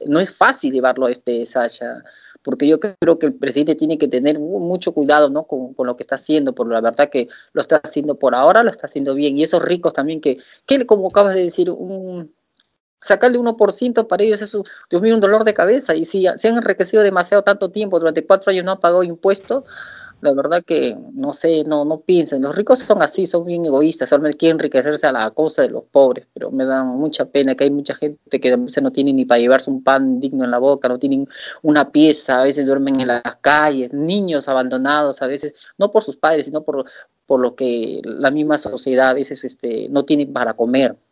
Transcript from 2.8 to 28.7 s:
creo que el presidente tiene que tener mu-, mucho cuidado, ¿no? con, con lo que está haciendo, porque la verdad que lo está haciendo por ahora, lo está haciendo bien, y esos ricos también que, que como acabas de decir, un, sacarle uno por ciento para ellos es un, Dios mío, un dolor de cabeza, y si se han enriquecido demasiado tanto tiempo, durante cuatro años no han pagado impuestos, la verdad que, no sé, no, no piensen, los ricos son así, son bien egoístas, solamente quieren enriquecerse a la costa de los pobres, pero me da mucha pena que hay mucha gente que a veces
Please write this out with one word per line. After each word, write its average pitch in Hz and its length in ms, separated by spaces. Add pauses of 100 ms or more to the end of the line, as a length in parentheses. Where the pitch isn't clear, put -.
creo 170 400
que 156 60
el 135 80
presidente 143 420
tiene 156 220
que 147 100
tener 139 300
mu-, 165 200
mucho 175 340
cuidado, 147 360
¿no? 147 160
con, 131 300
con 131 120
lo 123 80
que 123 80
está 135 140
haciendo, 139 380
porque 117 180
la 113 80
verdad 117 300
que 123 180 (240)
lo - 80
está - 240
haciendo 143 340
por 123 160
ahora, 165 280
lo 233 80
está - 160
haciendo 139 280
bien, 143 220
y 151 80
esos 160 180
ricos 170 300
también 151 300
que, 131 160 (280)
que 269 200
como 202 200
acabas 196 280
de 185 100
decir, 175 260
un, 185 640 (680)
sacarle 240 340
uno 233 220
por 202 140
ciento 233 360
para 185 160
ellos 214 160
es 208 140
un, 202 100 (240)
Dios 175 140
mío, 226 120
un 226 60
dolor 208 240
de 220 80
cabeza, 214 420
y 160 120
si 190 200 (100)
se - 120
han 233 80
enriquecido 214 460
demasiado 196 420
tanto 202 260
tiempo, 196 300
durante 165 240
cuatro 196 260
años 185 140
no 185 80
han 190 80
pagado 175 220
impuestos, 196 640 (560)
la 147 140
verdad 147 300
que, 135 320 (180)
no 135 180
sé, 160 320
no, 151 200
no 156 140
piensen, 156 440
los 143 120
ricos 190 240
son 196 240
así, 175 240
son 170 180
bien 175 220
egoístas, 147 420
solamente 147 300
quieren 165 160
enriquecerse 147 500
a 147 60
la 113 220
costa 151 300
de 123 80
los 120 200
pobres, 127 420
pero - 200
me 131 120
da 131 200
mucha 139 400
pena 135 320
que 139 80
hay 143 80
mucha 143 240
gente 147 420
que 123 140
a 123 40
veces 123 280